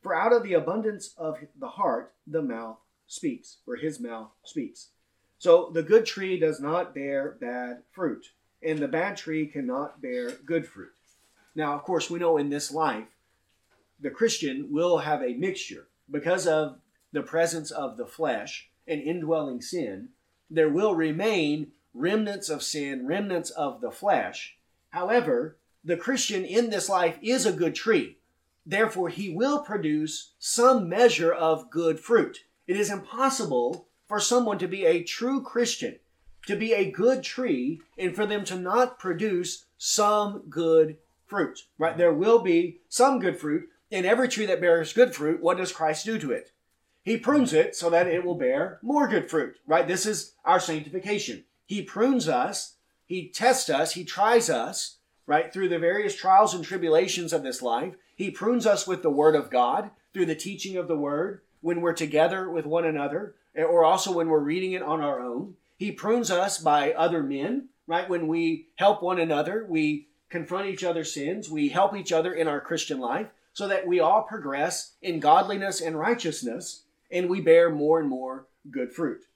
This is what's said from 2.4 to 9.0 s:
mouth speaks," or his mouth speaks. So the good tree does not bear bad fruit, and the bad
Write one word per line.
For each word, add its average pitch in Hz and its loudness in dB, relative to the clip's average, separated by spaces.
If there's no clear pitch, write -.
mouth 113 -8
speaks," - -8
or 123 -8
his 151 -6
mouth 117 -12
speaks. - -10
So 175 6
the 165 -2
good 220 6
tree 185 -4
does 156 0
not 165 -4
bear 139 -6
bad 123 -8
fruit, 156 -6
and 147 -4
the 143 -2
bad 170 -2